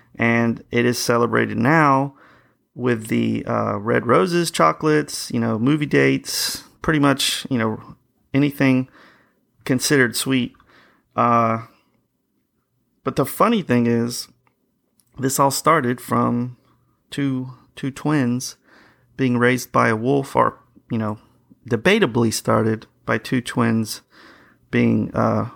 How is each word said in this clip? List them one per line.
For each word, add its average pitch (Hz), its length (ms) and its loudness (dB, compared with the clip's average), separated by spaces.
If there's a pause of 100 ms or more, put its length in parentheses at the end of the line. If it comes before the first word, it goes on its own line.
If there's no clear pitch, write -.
(160)
and 117 560 0
it 120 120 2
is 123 140 0
celebrated 117 580 0
now 139 600 2 (580)
with 120 320 -2
the, 113 400 -2
uh, 110 300 -2
red 117 280 -2
roses, 170 460 2
chocolates, 156 800 0
you 123 80 -4
know, 117 180 -2
movie 143 300 0
dates, 135 800 0 (160)
pretty 160 180 0
much, 139 500 0
you 131 100 0
know, 110 380 -6 (380)
anything 135 540 2 (760)
considered 127 520 0
sweet. 131 380 -2 (600)
Uh, 117 520 2 (1400)
but 131 100 -6
the 139 120 0
funny 208 360 0
thing 120 240 2
is, 117 400 -2 (880)
this 131 220 -2
all 139 140 4
started 131 480 0
from 120 560 -2 (540)
two, 131 400 -4 (260)
two 135 160 -6
twins 131 640 -2 (640)
being 123 180 2
raised 123 340 2
by 120 180 2
a 113 60 2
wolf, 135 400 -2
or, 120 240 2 (320)
you 123 60 -4
know, 107 220 -4 (500)
debatably 120 640 2
started 113 540 -2 (180)
by 117 140 -2
two 127 240 -4
twins 113 580 -2 (720)
being, 117 440 0
uh, 110 420 0